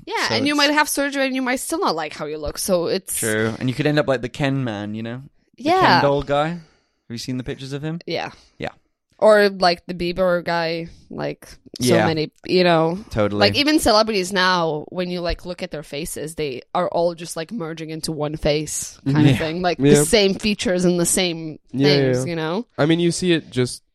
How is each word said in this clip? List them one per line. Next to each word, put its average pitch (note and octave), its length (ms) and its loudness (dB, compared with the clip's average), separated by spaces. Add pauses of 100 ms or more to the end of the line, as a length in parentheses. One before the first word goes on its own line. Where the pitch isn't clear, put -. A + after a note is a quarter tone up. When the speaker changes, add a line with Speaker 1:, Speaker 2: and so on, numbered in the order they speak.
Speaker 1:
Yeah, F#4 240 -4
Speaker 2:
So - 60 -2
Speaker 1:
and C4 120 0
you D4 60 0
Speaker 2:
it's D4 40 -2
Speaker 1:
might D4 140 2
have D4 160 2
surgery C#4 380 -2
and C4 100 -2
you C4+ 60 -2
might B3+ 160 -2
still E4 220 -6
not B3+ 160 0
like D#3 180 -6
how D#3 120 -10
you D3+ 120 -8
look. D3+ 200 -8
So F3 280 0
it's F3 340 -4
Speaker 2:
True. A2 400 0
And B2+ 80 -2
you B2 80 -2
could D3 120 -2
end D3+ 120 2
up C#3+ 80 0
like C3 140 0
the A#2+ 80 -6
Ken C3+ 340 -2
man, G#2 320 -6
you A2 80 -8
know? B2 200 -10 (340)
The A#3+ 60 -12
Speaker 1:
Yeah. F4 180 2
Speaker 2:
Ken F#3+ 220 6
doll C#3+ 200 4
guy. C#3+ 260 0
Have F3 100 -8 (500)
you A#2 80 -10
seen B2+ 200 -6
the B2+ 60 -6
pictures C3 300 -10
of C#3+ 100 -8
him? D#3+ 220 -6
Speaker 1:
Yeah. A#2 260 -6 (260)
Speaker 2:
Yeah. - 120 -8 (480)
Speaker 1:
Or, G#3 300 6
like, F3+ 380 0
the F3+ 80 -8
Bieber F3 500 -2
guy, E3+ 440 -4 (220)
like, D3 380 -8 (340)
so B2 140 4
Speaker 2:
Yeah. A2 100 4
Speaker 1:
many, D#3+ 260 -2 (140)
you F3+ 200 2
know. E3 340 2 (120)
Speaker 2:
Totally. G#2 280 0
Speaker 1:
Like, G3+ 160 2
even D4 240 2
celebrities G#3+ 540 2
now, F3+ 560 0
when F3+ 200 -6
you, F3+ 120 -4
like, E3 240 -6
look F3+ 180 -10
at F3+ 80 -8
their D3 120 -10
faces, D3+ 520 -10
they C#3+ 280 -6 (100)
are F3 160 0
all E3+ 260 0
just, E3 220 -12
like, E3 120 -8
merging D#3+ 420 -8
into D#3+ 200 -6
one D3+ 240 -4
face - 680 -2
kind D3 200 6
Speaker 2:
Yeah. C#3+ 60 8
Speaker 1:
of C3 60 2
thing. E3 240 -4
Like, F3 180 -2
Speaker 3:
Yeah. C#3+ 200 6
Speaker 1:
the D3 60 4
same G3 280 4
features F#3+ 500 0
and F3 160 2
the F3 60 0
same E3 540 -2 (120)
Speaker 3:
Yeah, C3+ 160 2
yeah, C#3+ 80 6 (160)
Speaker 1:
things, B2+ 140 0
Speaker 3:
yeah. - 60 -4
Speaker 1:
you E3+ 40 -4
know? E3 300 -2 (120)
Speaker 3:
I C#3 80 2
mean, E3 140 4
you E3+ 120 2
see F3+ 200 0
it D#3+ 200 -2
just B2 320 -2 (120)